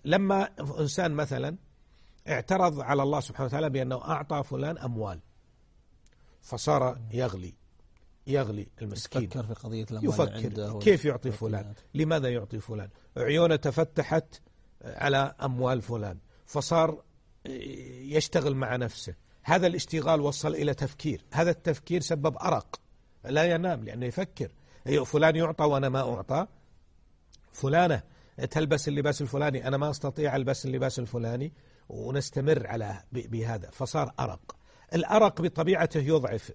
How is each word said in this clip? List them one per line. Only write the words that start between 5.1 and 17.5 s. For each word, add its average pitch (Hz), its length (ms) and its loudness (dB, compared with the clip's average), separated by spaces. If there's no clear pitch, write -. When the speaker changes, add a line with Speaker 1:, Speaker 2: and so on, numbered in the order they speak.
Speaker 1:
فصار 131 560 0
يغلي، 95 420 -4
يغلي 110 400 -2
المسكين. 110 400 -6
Speaker 2:
يفكر 113 200 -6
في 107 120 -6
قضية 110 360 -8
الأموال 110 180 -2
Speaker 1:
يفكر 117 260 0
Speaker 2:
عنده 107 440 -6
Speaker 1:
كيف 202 260 6
يعطي 131 260 0
فلان، 107 240 -4
Speaker 2:
والتقنيات. 104 240 -8
Speaker 1:
لماذا 156 340 2
يعطي 117 320 -4
فلان، 104 280 -10
عيونه 151 400 4
تفتحت 156 840 0
على 139 580 0
أموال 127 400 0
فلان، 104 360 -6
فصار 160 560 2
يشتغل 135 1080 -2